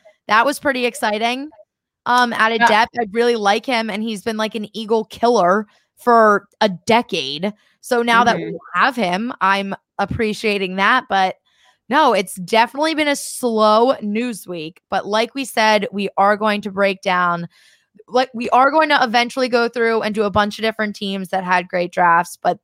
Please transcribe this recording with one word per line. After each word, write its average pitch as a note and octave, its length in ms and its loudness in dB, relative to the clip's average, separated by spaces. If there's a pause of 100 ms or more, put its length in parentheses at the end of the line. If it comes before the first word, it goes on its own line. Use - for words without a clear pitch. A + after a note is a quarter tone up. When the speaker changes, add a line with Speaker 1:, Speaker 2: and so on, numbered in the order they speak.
(280)
Speaker 1:
That A3 180 4
was C#4+ 120 -2
pretty B3+ 280 -2
exciting. A#3+ 640 -4 (560)
Um, A#3+ 260 2
out A3 200 2
of A3+ 80 0
Speaker 2:
Yeah. A#3+ 80 6
Speaker 1:
depth, A3 300 2
I A#3 120 -2
really A#3 260 0
like G#3+ 300 0
him, A3+ 240 -4
and G3+ 120 -6
he's A3 200 -6
been, A3 160 -6
like, A3 160 -4
an G#3+ 200 -10
Eagle A3 300 -2
killer G#3+ 640 2 (300)
for A3 520 4 (140)
a A3 80 4
decade. F3 840 -2 (300)
So A#3+ 200 -2
now A#3 220 4
that A#3 120 2
we E3 80 -8
Speaker 2:
Mm-hmm. E3 120 -10 (240)
Speaker 1:
have A#3+ 160 0
him, G#3+ 460 -2
I'm G3 320 0 (240)
appreciating G3+ 800 -4
that. A#3 340 2
But F#3+ 260 0 (520)
no, C#4 260 2
it's F#3+ 220 -4
definitely A#3 580 -2
been D4 140 -2
a C#4+ 80 0
slow A3+ 840 2
news G#3+ 460 -6
week. E3+ 420 -12
But - 180 -4
like A3 280 -2
we C4+ 100 -6
said, G#3+ 480 0
we G3 240 -4
are G3+ 200 4
going G#3 260 -2
to G#3 80 -10
break G3 320 -2
down, F3 460 0 (600)
like, B3+ 260 0
we A3+ 160 -6
are C4 200 4
going D#4 180 2
to D4 140 2
eventually A#3+ 460 0
go A#3 200 0
through A3+ 340 0
and G#3+ 120 -4
do G#3+ 80 -2
a G#3 80 0
bunch G#3 280 0
of G#3+ 40 -12
different G#3+ 340 -4
teams G3 320 -6
that F#3+ 160 -4
had F3+ 240 0
great F3 240 -4
drafts. F3 440 2
But - 280 -2